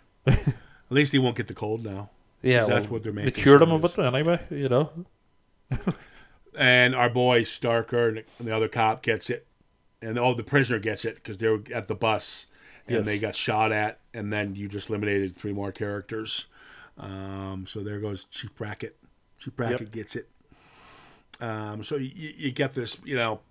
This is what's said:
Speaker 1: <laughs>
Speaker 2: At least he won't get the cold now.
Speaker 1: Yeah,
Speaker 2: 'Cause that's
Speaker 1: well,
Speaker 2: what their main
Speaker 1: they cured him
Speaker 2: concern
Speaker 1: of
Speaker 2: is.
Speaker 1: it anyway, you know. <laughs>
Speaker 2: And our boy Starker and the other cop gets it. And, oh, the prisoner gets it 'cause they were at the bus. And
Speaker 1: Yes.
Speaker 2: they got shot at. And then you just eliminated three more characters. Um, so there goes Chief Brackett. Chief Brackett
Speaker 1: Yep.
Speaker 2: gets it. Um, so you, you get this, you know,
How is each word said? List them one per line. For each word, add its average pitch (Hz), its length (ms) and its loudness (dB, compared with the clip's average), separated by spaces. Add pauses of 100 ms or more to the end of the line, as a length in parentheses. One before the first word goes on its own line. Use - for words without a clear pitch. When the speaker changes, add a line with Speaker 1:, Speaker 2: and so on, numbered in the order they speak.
(140)
Speaker 1:
<laughs> - 120 -8
Speaker 2:
At 127 300 4 (340)
least 139 220 4
he 139 80 4
won't 123 160 2
get 110 120 -6
the 104 60 -14
cold 110 320 -6
now. 101 240 -10 (320)
Speaker 1:
Yeah, 127 200 4
Speaker 2:
'Cause 107 80 2
that's 117 180 0
Speaker 1:
well, - 60 -6
Speaker 2:
what 113 100 -6
their 107 100 -6
main 104 120 -4
Speaker 1:
they 131 60 2
cured 143 300 10
him 165 80 8
Speaker 2:
concern 160 160 2
Speaker 1:
of 175 60 2
Speaker 2:
is. - 60 -6
Speaker 1:
it 131 180 2
anyway, 160 240 2 (100)
you 143 200 -4
know. 151 360 0 (640)
<laughs> - 260 -2 (600)
Speaker 2:
And 127 380 6
our 123 140 4
boy 123 340 4
Starker 117 680 0 (300)
and 117 80 -8
the 110 80 -2
other 110 120 2
cop 110 360 0
gets 110 260 -2
it. - 160 -6 (560)
And, 113 160 -6
oh, 123 160 2
the 113 100 -4
prisoner 123 360 0
gets 107 260 -4
it - 180 -8
'cause 104 140 -10
they 110 100 0
were 110 140 2 (120)
at 110 140 -6
the 107 80 -4
bus. 110 520 -2 (400)
And 117 100 0
Speaker 1:
Yes. 107 80 0
Speaker 2:
they 104 140 0
got 104 160 -4
shot 110 360 0
at. 107 280 -2 (140)
And 104 200 -6
then 101 220 -4
you 101 120 -8
just 98 220 -8
eliminated 101 460 -2
three 104 180 -8
more 101 180 -6
characters. 104 760 -6 (500)
Um, 95 720 -10
so 107 140 -10
there 104 180 -8
goes 101 260 -8
Chief - 300 -14
Brackett. 107 420 -12 (400)
Chief - 180 -14
Brackett 120 260 -2
Speaker 1:
Yep. 110 100 -12
Speaker 2:
gets 110 240 -12
it. 117 120 -10 (1120)
Um, 107 440 -8
so 151 140 -6
you, 131 120 -6 (260)
you 147 160 -4
get 135 220 -2
this, 120 320 -6
you 143 100 -6
know, 113 360 0